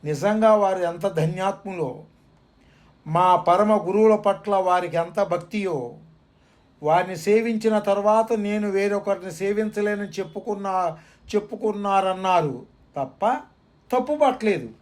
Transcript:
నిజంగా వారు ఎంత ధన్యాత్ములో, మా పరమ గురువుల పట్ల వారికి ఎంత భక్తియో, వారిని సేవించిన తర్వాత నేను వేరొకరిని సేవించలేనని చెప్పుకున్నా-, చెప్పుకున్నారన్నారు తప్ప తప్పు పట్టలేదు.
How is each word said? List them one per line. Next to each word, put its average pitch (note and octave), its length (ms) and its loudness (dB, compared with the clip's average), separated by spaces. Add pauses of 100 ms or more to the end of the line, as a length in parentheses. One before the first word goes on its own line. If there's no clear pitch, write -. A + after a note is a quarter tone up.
నిజంగా G#3 520 2
వారు F#3+ 240 0
ఎంత E3+ 280 -4
ధన్యాత్ములో, F3+ 960 -4 (1040)
మా F3+ 280 4
పరమ G3+ 520 4
గురువుల G#3+ 280 6
పట్ల G3+ 400 0
వారికి F3+ 420 0
ఎంత F3 260 -2
భక్తియో, E3+ 720 -4 (920)
వారిని F3+ 320 0
సేవించిన A3 640 0
తర్వాత G#3 540 2
నేను G#3 360 -2
వేరొకరిని G3 640 -2
సేవించలేనని G#3 760 -4
చెప్పుకున్నా-, F#3+ 840 -4 (440)
చెప్పుకున్నారన్నారు F#3+ 1300 0 (320)
తప్ప C#3 280 -6 (680)
తప్పు C#4 340 0
పట్టలేదు. G3+ 440 0 (120)